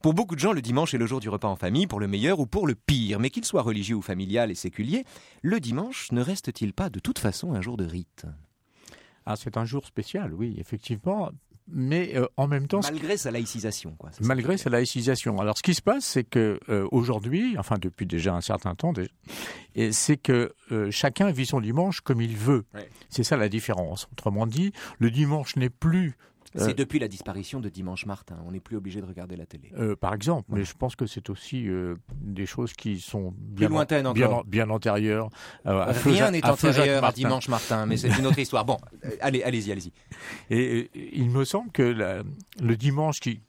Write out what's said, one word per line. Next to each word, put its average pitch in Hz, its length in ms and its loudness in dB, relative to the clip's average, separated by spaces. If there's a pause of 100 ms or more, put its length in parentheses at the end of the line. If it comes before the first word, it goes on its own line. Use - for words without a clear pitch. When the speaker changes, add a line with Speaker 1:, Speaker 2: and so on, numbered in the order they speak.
Speaker 1:
Pour 156 120 4
beaucoup 180 220 0
de 143 40 -8
gens, 196 140 2
le 156 80 0
dimanche 127 320 0
est 139 40 0
le 117 80 2
jour 127 140 -4
du 107 100 -6
repas 104 200 -2
en 98 60 -2
famille, 120 320 2
pour 104 120 -4
le 104 80 0
meilleur 117 320 2
ou 135 80 0
pour 190 200 0
le 131 80 2
pire. 107 440 0
Mais 123 100 0
qu'il 226 160 -6
soit - 160 2
religieux 110 340 0
ou 104 60 -2
familial 98 480 -2
et 90 60 -6
séculier, 123 500 -4 (380)
le 202 160 2
dimanche 151 520 -6
ne 123 100 2
reste-t-il 123 520 -4
pas - 160 -4
de 98 100 -8
toute - 200 -4
façon 143 340 -2
un 101 80 -2
jour 120 160 -6
de 95 80 -2
rite ? 85 400 -8 (1000)
Speaker 2:
Ah, 107 120 -2
c'est - 180 -10
un 113 80 0
jour 123 220 -4
spécial, 127 480 -6
oui, 107 240 -4
effectivement. 120 720 -4 (400)
Mais, 151 480 0
euh, 127 80 4 (100)
en 139 100 2
même 143 220 0
temps, 196 160 2
Speaker 1:
Malgré 156 320 -2
sa 196 160 -4
laïcisation, 110 680 -4
quoi. 78 140 -18
Ça, - 80 -20
Speaker 2:
malgré 131 380 2
Speaker 1:
c'est - 80 -8
Speaker 2:
sa - 40 2
laïcisation. 120 720 2
Alors, 104 180 0
ce - 60 -8
qui 180 100 4
se - 80 0
passe, 254 220 2
c'est 127 220 0
que, 107 420 2
euh, 101 240 2
aujourd'hui, 127 680 2
enfin 104 220 0
depuis 90 260 -4
déjà 85 280 0
un 87 80 0
certain 92 340 -2
temps, 170 160 0
déjà, 95 160 -4 (680)
et 110 200 2
c'est 147 240 4
que, 120 360 2 (200)
euh, 104 180 0
chacun 151 400 2
vit 131 140 0
son 127 160 0
dimanche 156 400 0
comme 127 180 0
il 113 160 -2
veut. 113 380 2
Speaker 1:
Ouais. 101 160 -12 (180)
Speaker 2:
C'est - 160 -2
ça 147 140 4
la 107 100 4
différence. 92 640 -2
Autrement 104 340 -2
dit, 160 280 0 (260)
le 117 100 4
dimanche 143 460 0
n'est 127 140 2
plus 160 480 0 (380)
Speaker 1:
C'est 107 140 2
Speaker 2:
Euh, - 40 0
Speaker 1:
depuis 139 260 0
la 120 80 0
disparition 98 520 -8
de 107 100 -6
Dimanche 92 360 -8
Martin. 98 320 -10 (100)
On 87 40 -12
n'est 95 80 -8
plus 113 180 -8
obligé 98 240 -8
de 95 40 -10
regarder 90 300 -12
la 82 100 -12
télé. - 320 -20
Speaker 2:
Euh, 110 180 -2
par 95 180 0
exemple, 110 360 -2
Speaker 1:
Voilà. 104 120 0
Speaker 2:
mais 98 40 -2
je - 100 -12
pense 127 200 -4
que 131 100 -2
c'est - 240 -10
aussi, 113 380 -6
euh, 90 280 -2 (200)
des 101 300 -6
choses 120 280 -4
qui 101 260 -4
sont 92 320 -6
Speaker 1:
Plus 95 80 -14 (160)
Speaker 2:
bien 101 120 4
an-, 156 40 2
Speaker 1:
lointaines 147 420 2
Speaker 2:
bien 120 140 6
Speaker 1:
encore. 117 120 4
Speaker 2:
an-, - 60 -4
bien 107 240 2
antérieures, 107 600 2 (360)
euh, 95 160 4
à 90 40 2
Speaker 1:
Rien 123 80 2
Speaker 2:
Feu 123 200 6
Ja-, 208 180 6
Speaker 1:
n'est 165 140 0
Speaker 2:
à 143 100 6
Feu 160 120 2
Jacques 135 100 6
Speaker 1:
antérieur 139 220 4
à - 20 4
Speaker 2:
Martin. 117 200 2
Speaker 1:
Dimanche 127 280 0
Martin, 113 360 0
mais 110 120 2
c'est 123 200 0
une 131 100 2
autre 135 120 6
histoire. 120 260 0
Bon, 123 120 0 (280)
euh, 135 40 -6 (120)
allez, 131 220 2
allez-y, 113 280 0
allez-y. 87 200 -6 (580)
Speaker 2:
Et, 120 460 2
euh, - 40 -10 (140)
il 123 160 2
me 131 160 2
semble 220 260 -4
que - 120 4
la, 107 400 2 (380)
le 117 160 4
dimanche 143 420 2
qui 113 300 -4